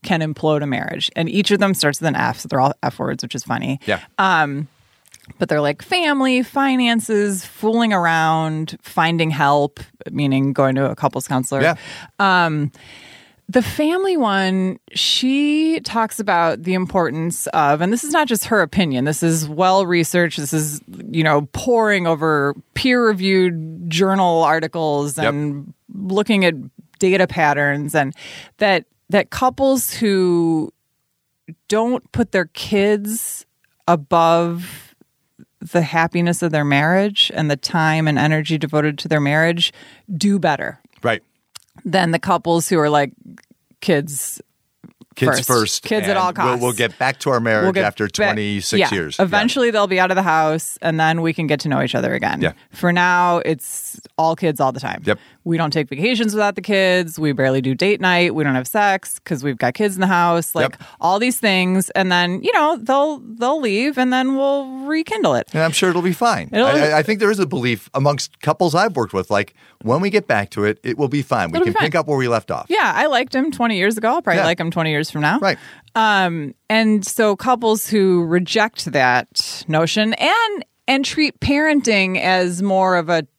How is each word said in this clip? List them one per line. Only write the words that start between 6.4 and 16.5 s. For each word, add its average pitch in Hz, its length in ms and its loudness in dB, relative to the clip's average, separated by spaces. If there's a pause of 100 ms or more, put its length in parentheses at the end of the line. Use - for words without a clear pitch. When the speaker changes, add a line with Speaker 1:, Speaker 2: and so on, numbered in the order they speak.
Speaker 1:
finances, 233 1000 0
fooling 226 480 0
around, 160 880 0
finding 165 500 0
help, 143 480 2 (320)
meaning 135 420 0
going 135 220 2
to 135 140 0
a 113 60 -6
couples - 320 -4
counselor. 135 340 -2
Speaker 2:
Yeah. 160 140 2 (440)
Speaker 1:
Um, 170 520 2 (800)
the 247 100 4
family 359 540 0
one, 190 640 0 (140)
she 294 880 0
talks 220 380 -4
about 170 440 0